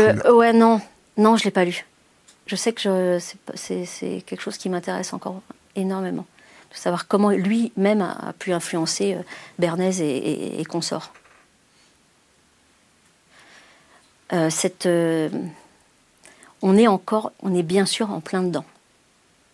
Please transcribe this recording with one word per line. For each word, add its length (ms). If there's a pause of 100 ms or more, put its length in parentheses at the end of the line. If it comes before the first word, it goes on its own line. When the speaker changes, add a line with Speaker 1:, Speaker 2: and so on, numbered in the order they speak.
(220)
Speaker 1:
foules. 120
Speaker 2:
Ouais, 200
non. 280 (360)
Non, 200
je 60
l'ai 80
pas 140
lu. 200 (640)
Je 80
sais 180
que 80
je, 380
c'est 200
pas, 160
c'est, 300
c'est 400
quelque 160
chose 160
qui 120
m'intéresse 440
encore 280 (340)
énormément. 500 (480)
De 40
savoir 300
comment 220
lui-même 720
a, 100 (180)
a 40
pu 180
influencer, 640
euh, 60 (380)
Bernays 420
et, 160
et, 440
et 40
consorts. 480 (3250)
Euh, 160
cette, 360
euh, 440 (1300)
on 160
est 100
encore, 440 (120)
on 100
est 100
bien 220
sûr 260
en 100
plein 200
dedans. 240 (880)